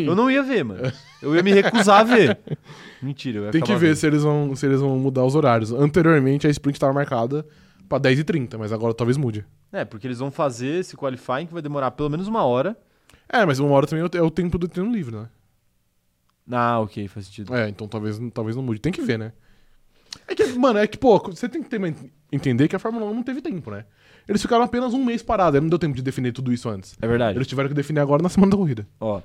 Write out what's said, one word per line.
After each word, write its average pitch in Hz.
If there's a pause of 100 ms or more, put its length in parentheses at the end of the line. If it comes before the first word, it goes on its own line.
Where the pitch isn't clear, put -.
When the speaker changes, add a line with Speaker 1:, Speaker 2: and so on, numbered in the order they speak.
Speaker 1:
Eu 156
não 247
ia 269
ver, 254
mano. 117 (300)
Eu 143
ia 175
me 196
recusar 202
a 226
ver. 214 (320)
Speaker 2:
<laughs> -
Speaker 1:
Mentira, 131
eu 104
ia 107
Speaker 2:
Tem 160
que -
Speaker 1:
acabar 196
Speaker 2:
ver 165
Speaker 1:
vendo. 156
Speaker 2:
se 156
eles 147
vão, 147
se 139
eles 135
vão 135
mudar 131
os 131
horários. 117
Anteriormente 143
a 151
sprint 143
tava 139
marcada 139 (420)
pra 139
dez 131
e 156
trinta, 139
mas 110
agora 113
talvez 120
mude. 113 (280)
Speaker 1:
É, 185
porque 107
eles 123
vão 139
fazer 135
esse -
qualifying 135
que 160
vai 170
demorar 143
pelo 147
menos 170
uma 220
hora. 139 (520)
Speaker 2:
É, 226
mas 139
uma 143
hora 139
também 160
é -
o, 175
é 175
o 160
tempo 175
do 175
treino 190
livre, 135
né? 110 (1200)
Speaker 1:
Ah, 120
ok, 104
faz 98
sentido. 107
Speaker 2:
É, 117
então 104
talvez, 107 (160)
talvez 113
não 131
mude. 113
Tem 160
que 330
ver, 143
né? 110 (960)
É 381
que, - (140)
mano, 247
é 208
que, 208
pô, 220
você 202
tem 330
que -
ter, 226 (520)
entender 135
que 196
a -
Fórmula 226
um 208
não 240
teve 262
tempo, 185
né? 104 (440)
Eles 208
ficaram 240
apenas 240
um 269
mês 233
parados, 190
aí 139
não 160
deu 165
tempo 151
de 127
definir 127
tudo 131
isso 120
antes. 98
Speaker 1:
É 113
verdade. 117
Speaker 2:
Eles 127
tiveram 139
que 143
definir 147
agora 143
na 180
semana 196
da 202
corrida. 135 (140)
Speaker 1:
Ó, 104